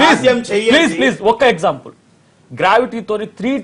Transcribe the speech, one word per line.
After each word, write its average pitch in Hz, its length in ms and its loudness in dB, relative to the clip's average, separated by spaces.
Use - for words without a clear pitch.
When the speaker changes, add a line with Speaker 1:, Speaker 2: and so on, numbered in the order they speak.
Speaker 1:
సాధ్యం 254 380 2
Speaker 2:
Please, 233 120 -8
Speaker 1:
చేయండి. 220 200 0
Speaker 2:
please, 285 280 4
please, 240 180 0
ఒక్క 226 120 0
example. 156 400 -4
గ్రావిటీతోని 214 680 -2
త్రీ 233 140 -4